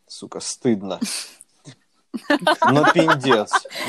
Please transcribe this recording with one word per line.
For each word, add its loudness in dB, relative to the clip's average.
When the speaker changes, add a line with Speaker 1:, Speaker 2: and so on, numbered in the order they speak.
Speaker 1:
"Сука, -14
стыдно". -4
Speaker 2:
<laughs> -6
Speaker 1:
Но 4
пиндец, 2